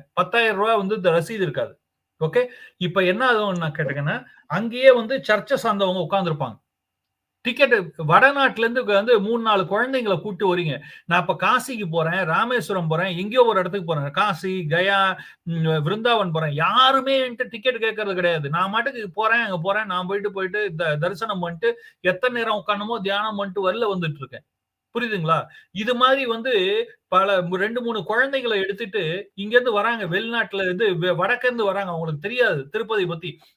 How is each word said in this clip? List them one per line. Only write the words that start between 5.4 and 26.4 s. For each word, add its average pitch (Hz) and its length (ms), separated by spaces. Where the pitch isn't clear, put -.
சார்ந்தவங்க 196 460
உட்கார்ந்திருப்பாங்க. 151 500
டிக்கெட் 247 320
வடநாட்டுல 254 520
இருந்து 233 240
வந்து 208 360
மூணு, 226 240
நாலு 208 200
குழந்தைங்களை 220 580
கூட்டு 185 360
வரீங்க. 156 220
நான் 170 220
இப்ப 180 60
காசிக்கு 214 560
போறேன், 165 340
ராமேஸ்வரம் 190 640
போறேன், 165 300
எங்கேயோ 214 260
ஒரு 214 160
இடத்துக்கு 180 340
போறேன், 143 180
காசி, 190 580
கயா, 190 480
ம், 165 240
விருந்தாவன் 190 640
போறேன். 156 220
யாருமே 254 760
என்கிட்ட 233 200
டிக்கெட் 226 340
கேட்கறது 214 300
கிடையாது. 170 360
நான் 180 200
மாட்டுக்கு 233 400
போறேன், 220 320
அங்க 196 160
போறேன், 196 280
நான் 185 220
போயிட்டு, 202 240
போயிட்டு 190 440
த-, 156 240
தரிசனம் 196 400
பண்ணிட்டு 175 420
எத்தனை 233 400
நேரம் 220 260
உட்காரணுமோ 214 340
தியானம் 202 340
பண்ணிட்டு 196 360
வெளில 214 260
வந்துட்டு 156 200
இருக்கேன். 127 280
புரியுதுங்களா? 165 460
இது 220 240
மாதிரி 262 300
வந்து 226 600